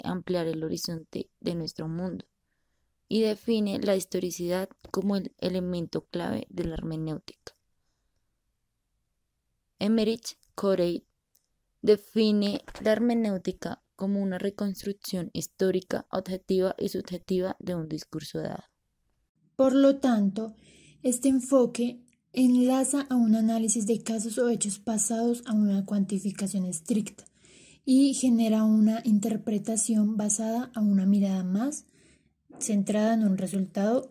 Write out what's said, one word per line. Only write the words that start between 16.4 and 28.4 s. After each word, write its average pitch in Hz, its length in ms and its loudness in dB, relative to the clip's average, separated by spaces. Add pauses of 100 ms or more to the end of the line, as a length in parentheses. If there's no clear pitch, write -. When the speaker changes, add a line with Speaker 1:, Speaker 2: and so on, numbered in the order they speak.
Speaker 1:
y 202 120 -4
subjetiva 185 680 -4
de 180 160 -8
un 160 120 -6
discurso 156 520 -10
dado. - 260 -8 (880)
Speaker 2:
Por 262 200 4
lo 277 220 6
tanto, 220 580 0 (480)
este 247 240 0
enfoque 247 720 2 (320)
enlaza 254 800 4
a 262 80 0
un 220 180 4
análisis 226 520 0
de 226 140 0
casos 226 360 -4
o 240 100 2
hechos 208 320 -2
pasados 233 640 -2
a - 60 -6
una 202 340 2
cuantificación 196 760 -2
estricta - 640 -4 (580)
y 269 300 4
genera 226 500 2